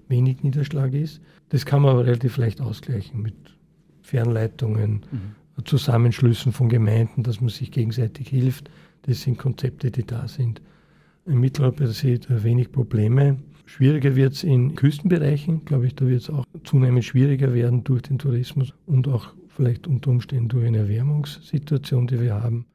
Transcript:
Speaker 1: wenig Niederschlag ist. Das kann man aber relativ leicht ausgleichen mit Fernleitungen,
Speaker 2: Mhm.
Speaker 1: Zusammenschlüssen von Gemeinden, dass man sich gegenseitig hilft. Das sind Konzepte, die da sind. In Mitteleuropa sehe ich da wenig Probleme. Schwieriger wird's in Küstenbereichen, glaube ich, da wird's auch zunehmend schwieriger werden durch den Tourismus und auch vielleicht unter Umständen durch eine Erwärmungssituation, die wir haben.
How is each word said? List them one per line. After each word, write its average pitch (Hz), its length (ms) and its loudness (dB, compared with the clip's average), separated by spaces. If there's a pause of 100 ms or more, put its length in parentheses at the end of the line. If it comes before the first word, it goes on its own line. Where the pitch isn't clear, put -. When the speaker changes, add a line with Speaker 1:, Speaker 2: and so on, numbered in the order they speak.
Speaker 1:
wenig 127 340 0
Niederschlag 139 520 -2
ist. 151 280 -6 (280)
Das 131 180 0
kann 143 160 4
man 139 80 6
aber 123 160 4
relativ 123 300 0
leicht 117 240 0
ausgleichen 107 600 -6
mit 107 140 -8 (680)
Fernleitungen, 110 1080 -2
Speaker 2:
Mhm. 101 540 -12
Speaker 1:
Zusammenschlüssen 120 840 2
von 120 160 0
Gemeinden, 113 540 2
dass 110 200 -4
man 123 80 0
sich - 200 -8
gegenseitig 113 600 -4
hilft. 127 420 -2 (320)
Das 123 180 -2
sind 123 160 -2
Konzepte, 127 540 -4
die 120 120 -4
da 117 240 -8
sind. 117 360 -6 (640)
In 139 120 2
Mitteleuropa 131 460 0
sehe 120 300 0
ich 117 60 -4
da 113 220 -2
wenig 120 280 2
Probleme. 127 680 2 (300)
Schwieriger 139 480 2
wird's 135 280 2
in 135 320 2
Küstenbereichen, 151 880 0
glaube 131 220 0
ich, 127 100 -2
da 131 100 -2
wird's 127 240 0
auch 139 140 -4 (220)
zunehmend 123 400 4
schwieriger 131 480 2
werden 120 320 2
durch 123 160 0
den 135 180 -4
Tourismus 127 540 -2 (120)
und 131 220 2
auch 131 220 -2 (180)
vielleicht 120 400 -2
unter 135 220 0
Umständen 120 400 0
durch 120 160 0
eine 113 140 0
Erwärmungssituation, 127 1300 -2
die 123 120 -2
wir 117 140 0
haben. 117 420 -4